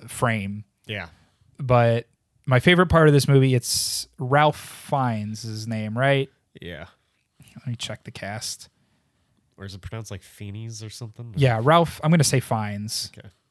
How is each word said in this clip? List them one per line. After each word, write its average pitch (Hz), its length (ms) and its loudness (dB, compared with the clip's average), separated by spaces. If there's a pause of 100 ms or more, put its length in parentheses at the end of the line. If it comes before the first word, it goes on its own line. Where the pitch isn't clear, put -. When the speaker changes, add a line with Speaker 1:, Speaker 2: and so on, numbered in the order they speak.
Speaker 1:
frame. 104 560 -4 (220)
Speaker 2:
Yeah. 101 200 -10 (520)
Speaker 1:
But 120 500 2 (380)
my 127 120 4
favorite 180 300 4
part 160 180 6
of 151 80 8
this 139 140 4
movie, 131 260 4
it's - 540 -4 (100)
Ralph 147 400 2
Fiennes' 110 840 -4
his 110 260 -10
name, 107 280 -6
right? 135 320 2 (320)
Speaker 2:
Yeah. 82 260 -14 (720)
Speaker 1:
Let - 100 -14
me 117 80 -6
check - 260 -12
the - 80 -18
cast. - 580 -10 (880)
Speaker 2:
Or 98 80 -16
is 95 100 -14
it 95 60 -16
pronounced, 113 300 -12
like, 101 120 -12
Fiennes 107 600 -14
or 107 80 -14
something? 117 460 -16
Speaker 1:
Yeah, 123 260 4
Ralph, 160 400 4
I'm 156 80 2
gonna 165 140 6
say 131 160 2
Fiennes, 104 760 -6
Speaker 2:
Okay. 104 120 -20 (220)